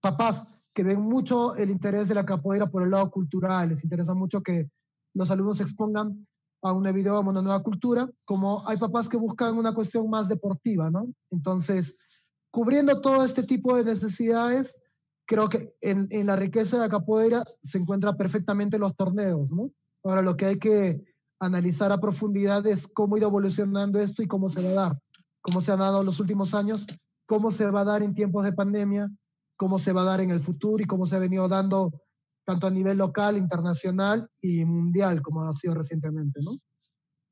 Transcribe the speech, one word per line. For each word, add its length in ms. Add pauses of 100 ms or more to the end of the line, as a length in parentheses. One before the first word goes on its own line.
papás, 440 (280)
que 80
ven 180
mucho 560
el 140
interés 380
de 60
la 120
capoeira 440
por 120
el 80
lado 200
cultural, 600
les 120
interesa 300
mucho 300
que 260 (460)
los 160
alumnos 260
se 60
expongan 640 (360)
a 100
un 100
nuevo 160
idioma, 300
a 40
una 100
nueva 200
cultura, 460 (160)
como 440
hay 80
papás 320
que 80
buscan 420
una 160
cuestión 340
más 200
deportiva, 600
¿no? 220 (180)
Entonces, 680 (520)
cubriendo 500
todo 240
este 180
tipo 340
de 80
necesidades, 960 (460)
creo 220
que 320
en, 300
en 160
la 100
riqueza 400
de 80
la 40
capoeira 540 (180)
se 180
encuentran 380
perfectamente 640
los 160
torneos, 580
¿no? 180 (340)
Ahora, 180
lo 140
que 100
hay 120
que 440 (380)
analizar 500
a 80
profundidad 680
es 200
cómo 300
ha 20
ido 100
evolucionando 680
esto 240
y 60
cómo 200
se 140
va 80
a 40
dar, 240 (420)
cómo 200
se 120
ha 40
dado 240
en 60
los 140
últimos 340
años, 320 (400)
cómo 240
se 180
va 120
a 40
dar 200
en 100
tiempos 300
de 80
pandemia, 580 (460)
cómo 240
se 120
va 100
a 20
dar 160
en 100
el 80
futuro 420
y 60
cómo 200
se 100
ha 20
venido 300
dando 420 (540)
tanto 220
a 40
nivel 280
local, 380
internacional 920 (120)
y 240
mundial, 580
como 200
ha 120
sido 200
recientemente, 680
¿no? 160 (720)